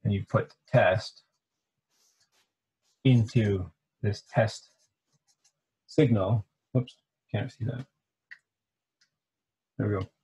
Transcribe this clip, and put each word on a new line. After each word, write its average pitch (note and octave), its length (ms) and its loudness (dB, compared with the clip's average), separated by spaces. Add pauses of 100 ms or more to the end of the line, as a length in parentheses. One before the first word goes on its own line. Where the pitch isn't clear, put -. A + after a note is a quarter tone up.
And G#2+ 80 -2
you G2+ 160 -4
put - 280 -4 (120)
test G2+ 560 0 (1800)
into G#2+ 680 2 (300)
this G#2 220 -6
test - 480 -4 (1120)
signal. A2+ 580 2 (280)
Whoops, - 260 -2 (340)
can't - 200 -6
see - 140 -10
that. B2+ 200 -8 (1900)
There G#2 100 -2
we G#2 120 -2
go. G2 100 -10 (140)